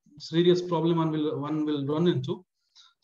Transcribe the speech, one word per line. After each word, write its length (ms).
serious 420
problem 360
one 140
will, 280
one 260
will 220
run 200
into. 380